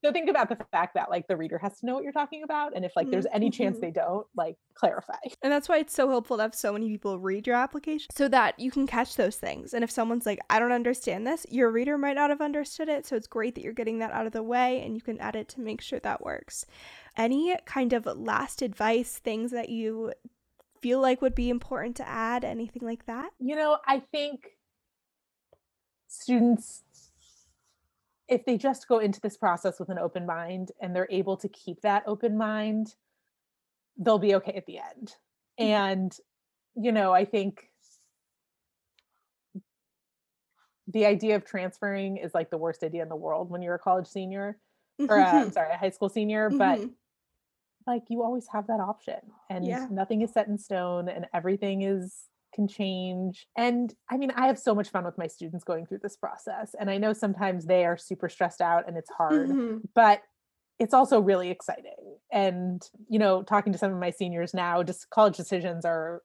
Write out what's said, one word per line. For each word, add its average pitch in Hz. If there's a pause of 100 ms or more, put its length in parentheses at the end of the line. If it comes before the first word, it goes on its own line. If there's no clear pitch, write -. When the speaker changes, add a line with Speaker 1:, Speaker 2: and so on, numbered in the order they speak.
Speaker 1:
so 294
think 330
about 269
the 226 (120)
fact 175
that, 180
like, 175
the 185
reader 160
has 196
to 233
know 254
what 269
you're 277
talking 302
about. 294
And 185
if, 175
like, 262
there's 190
any 214
chance 196
Speaker 2:
Mm-hmm. 185
Speaker 1:
they 165
don't, 175 (100)
like, 165 (180)
clarify. - (260)
Speaker 2:
And 269
that's 285
why 330
it's 302
so 269
helpful 247
to 214
have 220
so 208
many 220
people 202
read 190
your 240
application 294
so 277
that 226
you 254
can 269
catch 240
those 214
things. -
And 233
if 226
someone's 233
like, 208 (100)
"I 220
don't 240
understand 240
this," 320
your 240
reader 254
might 277
not 294
have 294
understood 294
it. 294
So 262
it's 220
great 240
that -
you're -
getting 226
that 226
out 226
of 220
the 226
way 247
and 226
you 226
can 226
edit 220
to 262
make 220
sure -
that -
works. - (500)
Any 277
kind 254
of 233
last -
advice, 226
things 226
that 233
you 220 (680)
feel 247
like 254
would 262
be 240
important 240
to -
add, 226
anything 233
like 226
that? 262
Speaker 1:
You 262
know, 302
I 269
think 294 (1500)
students, - (1400)
if 240
they 247
just 254
go 226
into 202
this 202
process 180
with 185
an 180
open 175
mind 175
and 180
they're 185
able 190
to 202
keep -
that 208
open 214
mind, 214 (1040)
they'll 220
be 196
okay 190
at 190
the -
end. - (460)
Speaker 2:
Mm-hmm. 226
Speaker 1:
And, 190 (580)
you 233
know, 202
I 185
think 202 (3250)
the 208
idea 208
of 202
transferring 196
is, -
like, 165
the 170
worst 165
idea 165
in 160
the 160
world 160
when 175
you're 175
a 175
college 185
senior, 196 (400)
or, 214
uh, 190
I'm 185
Speaker 2:
Mm-hmm. 202
Speaker 1:
sorry, 165
a 175
high 190
school 196
senior, 214
but 202
Speaker 2:
Mm-hmm. 214 (960)
Speaker 1:
like, 240
you 233
always 240
have 208
that 220
option, - (300)
and 180
Speaker 2:
Yeah. 254
Speaker 1:
nothing 196
is 233
set 208
in 208
stone, 180
and -
everything 196
is, 196 (240)
can 202
change. 185
And 240 (160)
I 247
mean, 269
I 254
have 269
so 220
much 202
fun 185
with 170
my 170
students 165
going 170
through 190
this -
process. -
And 202
I 196
know 214
sometimes 190
they 180
are 170
super 175
stressed 170
out 170
and 170
it's 165
hard, 294
Speaker 2:
Mm-hmm. 240 (140)
Speaker 1:
but 214 (560)
it's 233
also 269
really 180
exciting. - (120)
And, 180 (200)
you 214
know, 196
talking 202
to 170
some 196
of 180
my 180
seniors 175
now, 175
just -
college 214
decisions 175
are 170